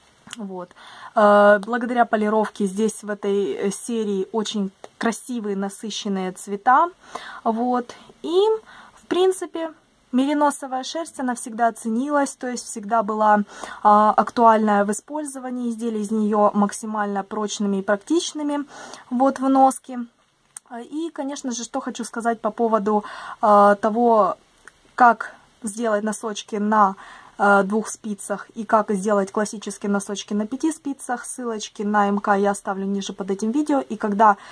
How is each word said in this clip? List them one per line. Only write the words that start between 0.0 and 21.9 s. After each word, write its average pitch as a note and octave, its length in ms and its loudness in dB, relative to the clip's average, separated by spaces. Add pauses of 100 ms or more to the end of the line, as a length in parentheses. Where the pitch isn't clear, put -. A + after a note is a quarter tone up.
Вот. F#3 320 -12 (460)
Э, G#3 500 8
благодаря A#3+ 400 0
полировке G#3+ 600 0
здесь G#3 380 -2
в G#3 60 -8
этой, G3+ 440 -2
э, G3 180 -2
серии G#3 600 -4
очень G#3 380 -4 (280)
красивые G#3+ 580 -4
насыщенные G3 760 -6
цвета. B3+ 580 0 (540)
Вот. A#3+ 500 -2 (280)
И, E4 180 0 (640)
в - 60 -20
принципе, E4+ 640 -2 (400)
мериносовая C4+ 720 0
шерсть, D#4+ 360 -8
она B3 140 -2
всегда A3+ 380 -2
ценилась, C4+ 640 -2
то B3+ 120 -8
есть A#3+ 180 -8
всегда A3+ 360 -2
была, G#3+ 380 2 (440)
а, G#3+ 320 6
актуальная G#3+ 680 4
в G3+ 80 0
использовании. B3+ 800 -8
Изделия A3 320 -4
из G3+ 100 -6
нее G#3+ 420 2
максимально G#3 720 -2
прочными G3+ 540 -4
и F#3+ 40 -2
практичными, D4 840 -2 (460)
вот, C4+ 300 2
в C4+ 80 0
носке. C4 520 2 (920)
И, D#4 220 -6
конечно C#4 380 -6
же, A#3 120 -8
что C4 160 -8
хочу A#3+ 240 -8